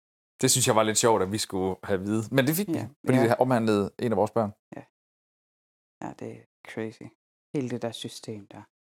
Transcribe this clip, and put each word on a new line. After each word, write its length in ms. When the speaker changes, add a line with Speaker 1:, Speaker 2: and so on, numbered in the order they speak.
Speaker 1:
Det 80
synes 160
jeg 100
var 60
lidt 160
sjovt, 240
at 100
vi 60
skulle 440
have 180
at 60
vide. 160
Men 120
det 80
fik 140
vi, 40
Speaker 2:
Ja. 160
Speaker 1:
fordi 120
Speaker 2:
Ja. 100
Speaker 1:
det 100
omhandlede 600
en 140
af 40
vores 140
børn. 220
Speaker 2:
Ja. 60
Ja, 160
det 140
er 80
crazy. 340
Hele 140
det 120
der 100
system 540
der. 160